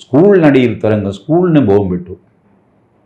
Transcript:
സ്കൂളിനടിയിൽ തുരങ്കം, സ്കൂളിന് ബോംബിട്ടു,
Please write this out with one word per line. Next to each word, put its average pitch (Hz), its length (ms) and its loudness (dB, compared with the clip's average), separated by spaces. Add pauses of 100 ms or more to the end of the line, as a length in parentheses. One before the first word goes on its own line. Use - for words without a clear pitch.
സ്കൂളിനടിയിൽ 139 840 2
തുരങ്കം, 104 280 -2
സ്കൂളിന് 160 540 -2
ബോംബിട്ടു, 95 480 -2 (920)